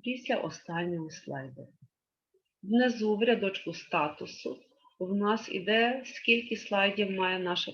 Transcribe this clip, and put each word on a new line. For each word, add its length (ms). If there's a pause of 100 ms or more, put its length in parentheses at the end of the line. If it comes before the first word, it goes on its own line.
після 320
останнього 760
слайду. 580 (960)
Внизу 540
в 60
рядочку 500
статусу 840 (420)
в 160
нас 360
іде, 540
скільки 500
слайдів 560
має 280
наша 340